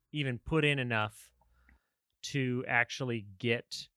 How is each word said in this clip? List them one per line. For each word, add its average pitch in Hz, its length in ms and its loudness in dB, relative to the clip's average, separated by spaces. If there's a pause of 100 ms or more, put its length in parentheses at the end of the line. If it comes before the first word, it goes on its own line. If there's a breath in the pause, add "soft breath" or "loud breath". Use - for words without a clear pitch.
(120)
even 135 280 -2
put 156 260 2
in 143 140 4
enough 113 520 -2 (920)
to 127 440 -2
actually 117 580 0 (120)
get, - 600 -2